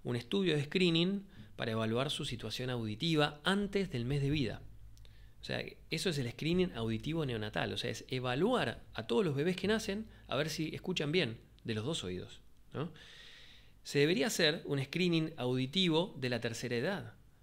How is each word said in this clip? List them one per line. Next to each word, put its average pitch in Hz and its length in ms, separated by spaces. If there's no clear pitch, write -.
un 123 120
estudio 175 400
de 147 80
screening 180 600
para 117 160
evaluar 113 400
su 147 140
situación 123 440
auditiva 147 760
antes 196 480
del 120 140
mes 143 160
de 139 80
vida. 131 320
O - 20
sea, - 200
eso 160 220
es 143 80
el 117 100
screening 175 460
auditivo 117 500
neonatal, 110 480
o 104 40
sea, 120 120
es 113 200
evaluar 131 720
a 117 140
todos 233 180
los 143 100
bebés 170 200
que 185 120
nacen 220 380
a - 80
ver 156 160
si 160 240
escuchan 165 360
bien 143 260
de 113 100
los 107 100
dos 160 200
oídos, 92 380
¿no? 160 180
Se - 160
debería 185 280
hacer 165 380
un 139 180
screening 165 540
auditivo 147 840
de 127 100
la 120 100
tercera 117 360
edad, 135 380